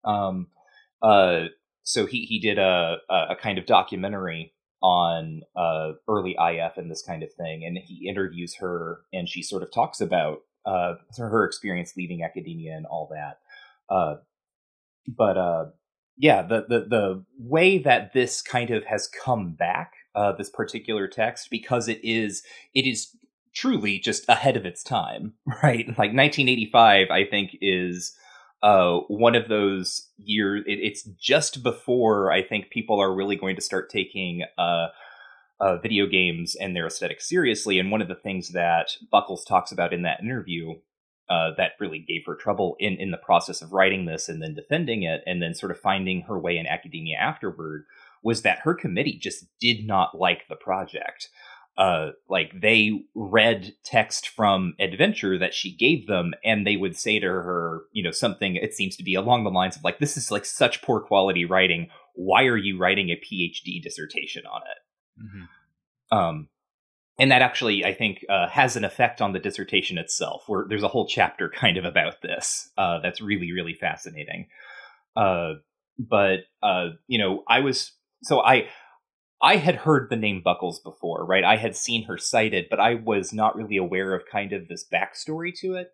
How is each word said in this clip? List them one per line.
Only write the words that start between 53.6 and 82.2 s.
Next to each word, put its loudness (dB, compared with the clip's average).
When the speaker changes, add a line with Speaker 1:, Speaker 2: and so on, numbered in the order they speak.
Speaker 1:
text -2
from 2
Adventure 0
that -2
she -8
gave 2
them, 0
and 2
they 2
would -2
say -2
to -2
her, -4
you -6
know, -2
something, -2
it -4
seems -6
to -14
be -2
along 2
the -2
lines -2
of, -18
like, -2
"This -2
is, -8
like, -2
such 0
poor 0
quality 4
writing. 2
Why 2
are 4
you -4
writing 2
a 0
P -4
H -14
D -8
dissertation -10
on -10
it?" -14
Speaker 2:
Mm-hmm. -8
Speaker 1:
Um, -2
and 6
that 8
actually, 2
I 0
think, -4
uh, 2
has 4
an -2
effect 0
on 0
the -4
dissertation -2
itself, -6
where -2
there's -2
a 0
whole 0
chapter 0
kind 2
of -6
about -2
this, -8
uh, 0
that's -6
really, -4
really -6
fascinating. -10
Uh, 0
but, 2
uh, 2
you 0
know, 0
I 6
was, -2
so 4
I, 6
I 8
had 2
heard 4
the 0
name -2
Buckles 0
before, -6
right? 4
I 6
had -4
seen -4
her -8
cited, 0